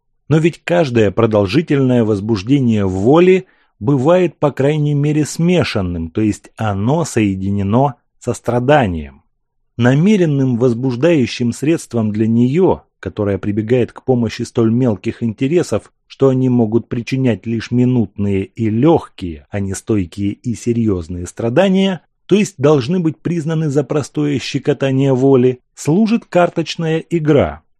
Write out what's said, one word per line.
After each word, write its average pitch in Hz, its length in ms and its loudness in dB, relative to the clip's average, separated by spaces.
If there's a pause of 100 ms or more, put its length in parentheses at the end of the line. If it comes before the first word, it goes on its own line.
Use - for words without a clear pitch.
(300)
Но 151 80 4
ведь 160 260 0
каждое 123 480 2
продолжительное 123 920 2
возбуждение 110 840 0
воли – 156 600 4 (320)
бывает, 147 580 0
по 143 140 0
крайней 147 420 0
мере, 147 320 0
смешанным, 98 840 -2
то 110 120 -4
есть - 340 -2
оно 110 480 -2
соединено 101 920 -2 (240)
со 120 140 -6
страданием. 117 920 -2 (520)
Намеренным 139 840 2
возбуждающим 123 920 0
средством 120 600 -4
для 107 140 -2
нее, 123 580 2 (160)
которое 98 380 -4
прибегает 107 540 -2
к - 120 -20
помощи 120 400 -2
столь 113 280 0
мелких 113 500 -2
интересов, 131 720 -2 (160)
что 135 220 2
они 131 180 2
могут 117 400 0
причинять 123 580 -4
лишь 113 260 -6
минутные 104 760 0
и 113 240 -4
легкие, 110 800 -2
а 104 100 -6
не 95 140 -6
стойкие 101 580 -4
и 117 220 -8
серьезные 90 760 -4
страдания, 185 720 0 (240)
то 180 100 0
есть 208 220 0
должны 147 440 2
быть 156 160 -2
признаны 160 520 -4
за 139 140 0
простое 147 560 -4
щекотание 135 760 -2
воли, 127 460 4 (160)
служит 208 500 0
карточная 165 760 -2
игра. 147 640 0 (160)